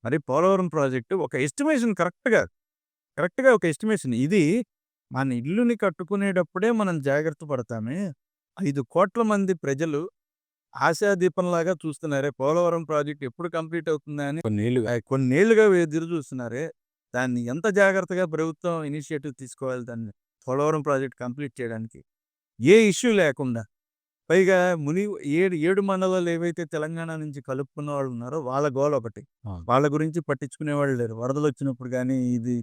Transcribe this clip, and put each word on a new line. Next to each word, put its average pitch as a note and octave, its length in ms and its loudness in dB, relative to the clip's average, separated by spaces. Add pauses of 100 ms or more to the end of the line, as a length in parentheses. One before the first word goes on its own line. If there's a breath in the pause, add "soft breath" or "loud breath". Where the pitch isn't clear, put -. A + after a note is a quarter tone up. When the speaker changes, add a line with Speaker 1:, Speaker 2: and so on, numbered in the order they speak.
Speaker 1:
మరి C3 160 0
పోలవరం F3+ 480 2
ప్రాజెక్ట్ C#3 460 -2
ఒక D#3 220 -4
ఎస్టిమేషన్ A#3 600 0
కరెక్ట్గా, F3 460 2 (760)
కరెక్ట్గా F3+ 360 2
ఒక F#3+ 120 2
ఎస్టిమేషన్. E3 500 0
ఇది D#3 280 2 (680)
మన C3 220 -2
ఇల్లుని G3+ 440 0
కట్టుకునేటప్పుడే F#3+ 920 -2
మనం G3+ 300 0
జాగ్రత్త D3 440 -2
పడతామే, B2 540 -6 (580)
ఐదు C#3+ 320 -2
కోట్ల G3+ 320 0
మంది G3+ 320 0
ప్రజలు D3 480 -4 (720)
ఆశాదీపంలాగా F3 1000 0
చూస్తున్నారే, D3 580 -4
పోలవరం E3 520 0
ప్రాజెక్ట్ D3 400 -4
ఎప్పుడు E3+ 260 -8
కంప్లీట్ D#3+ 400 -6
అవుతుందా D3 380 -6
అని D3+ 140 -6
Speaker 2:
కొన్నేళ్లుగా. A2 480 0
Speaker 1:
ఆ, A#2+ 180 -2
కొన్నేళ్లుగా E3 580 4 (120)
ఎదురు E3 300 0
చూస్తున్నారే, C3+ 560 -6 (500)
దాన్ని B2 320 0
ఎంత D3+ 240 -2
జాగ్రత్తగా F#3+ 560 2
ప్రభుత్వం D#3+ 580 -4
ఇనిషియేటివ్ D3 500 -8
తీసుకోవాలి B2+ 520 -8
దాన్ని A2+ 260 -8 (360)
పోలవరం D3 340 2
ప్రాజెక్ట్ C3+ 380 -2
కంప్లీట్ B2 360 -8
చేయడానికి, A2+ 440 -8 (600)
ఏ D3 160 10 (120)
ఇష్యూ A3+ 260 2
లేకుండా. C3+ 480 2 (680)
పైగా F#3 280 6 (180)
ముని-, E3 320 -2 (240)
ఏడు, F3+ 240 2
ఏడు F3+ 260 2
మండలాలు F#3 480 0
ఏవైతే E3+ 360 -2
తెలంగాణ D#3+ 500 -6
నుంచి D3+ 260 -10
కలుపుకున్న C#3 500 -8
వాళ్ళు C#3 200 -2
ఉన్నారో A#2+ 300 -8
వాళ్ళ C3+ 280 -2
గోల C#3 260 2
ఒకటి, A2+ 260 -6 (220)
Speaker 2:
ఆ. G2+ 120 -8 (120)
Speaker 1:
వాళ్ళ C3 200 4
గురించి D3+ 340 0
పట్టించుకునే D3 520 -6
వాళ్ళు C#3+ 220 0
లేరు. A#2 200 -4
వరదలు C3+ 320 -2
వచ్చినప్పుడు B2+ 420 -4
కానీ B2+ 280 -2 (160)
ఇది A#2+ 300 -2